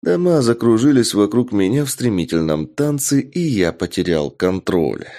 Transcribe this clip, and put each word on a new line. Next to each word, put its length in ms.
Дома 380
закружились 720
вокруг 380
меня 340
в 60
стремительном 720
танце, 560
и 180
я 320
потерял 600
контроль. 760